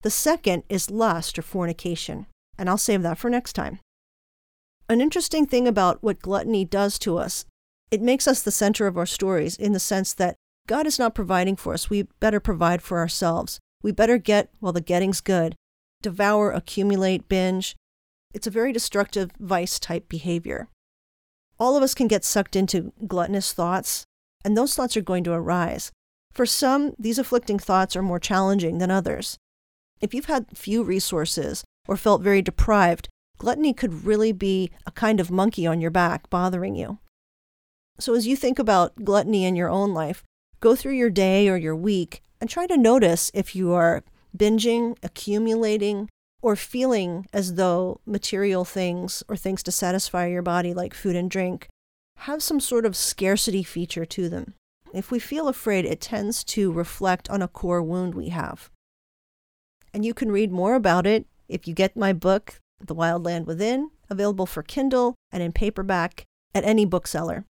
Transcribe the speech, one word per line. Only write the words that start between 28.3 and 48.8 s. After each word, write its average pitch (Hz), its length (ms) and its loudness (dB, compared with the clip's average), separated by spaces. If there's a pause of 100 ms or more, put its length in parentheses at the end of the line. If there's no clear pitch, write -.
than 180 120 0
others. - 460 -2 (640)
If 214 120 -4
you've 269 120 -6
had 262 320 -4
few 220 260 -2
resources 170 800 -2 (240)
or 196 80 0
felt 202 260 4
very 196 200 4
deprived, 180 640 2 (300)
gluttony 277 360 0
could 180 300 -4
really 214 300 2
be 190 380 0 (140)
a - 60 -14
kind 220 300 2
of 175 100 -2
monkey 190 340 2
on 165 140 2
your 165 120 -2
back 170 380 0
bothering 185 460 -2
you. - 240 -8 (1000)
So 240 140 0
as 233 140 2
you 269 80 2
think 262 240 0
about 208 440 2
gluttony 196 420 2
in 185 100 2
your 175 140 0
own 196 240 0
life, 160 300 -6 (360)
go 233 160 6
through 269 180 -4
your 240 160 2
day 196 400 4
or 185 80 2
your 160 180 -2
week 180 460 -2 (180)
and 233 100 -6
try 349 180 -4
to 359 100 2
notice 226 560 6
if 196 220 -4
you 180 180 0
are 170 300 4 (340)
binging, 233 640 2
accumulating, 214 1080 -2 (320)
or 220 140 2
feeling 196 800 -2
as 185 220 -2
though 180 500 0
material 196 580 0
things 180 640 -4